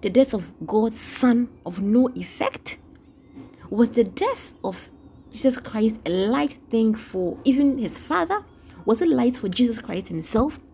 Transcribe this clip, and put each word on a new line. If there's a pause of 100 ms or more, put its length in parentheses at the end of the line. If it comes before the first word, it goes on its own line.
the
death
of (120)
God's
Son, (160)
of
no
effect? (920)
Was
the
death (100)
of (420)
Jesus
Christ
a
light (120)
thing
for
even
his
Father? (400)
Was
it
light
for
Jesus
Christ
himself? (140)